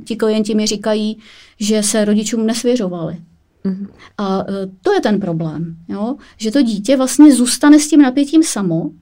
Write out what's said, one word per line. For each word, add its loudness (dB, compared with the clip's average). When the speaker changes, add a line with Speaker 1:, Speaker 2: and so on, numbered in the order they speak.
Speaker 1:
ti -6
klienti -2
mi 0
říkají, -4
že 0
se 0
rodičům 0
nesvěřovali. -2
Speaker 2:
Mhm. -6
Speaker 1:
A, -2
eh, -8
to 0
je 2
ten 0
problém, -6
jo? -6
Že -4
to 2
dítě 0
vlastně 6
zůstane 4
s 0
tím 6
napětím 2
samo -2